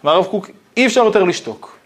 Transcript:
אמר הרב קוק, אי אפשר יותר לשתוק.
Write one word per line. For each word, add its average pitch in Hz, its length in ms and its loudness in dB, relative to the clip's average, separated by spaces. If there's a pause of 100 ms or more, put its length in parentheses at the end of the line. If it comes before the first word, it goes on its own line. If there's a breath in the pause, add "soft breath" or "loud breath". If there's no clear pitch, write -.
אמר 147 80 0
הרב 180 120 2
קוק, 196 240 -8 (280)
אי 254 80 2
אפשר 240 180 2
יותר 214 200 2
לשתוק. - 640 -6